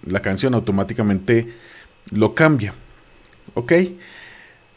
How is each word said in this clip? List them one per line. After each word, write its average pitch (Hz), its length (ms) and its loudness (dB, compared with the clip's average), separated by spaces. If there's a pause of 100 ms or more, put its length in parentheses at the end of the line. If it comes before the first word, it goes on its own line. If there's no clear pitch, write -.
la 95 180 -4
canción, 104 320 -2
automáticamente 107 1000 0 (560)
lo 107 240 0
cambia. 143 380 2 (800)
¿Ok? 120 200 -2 (1040)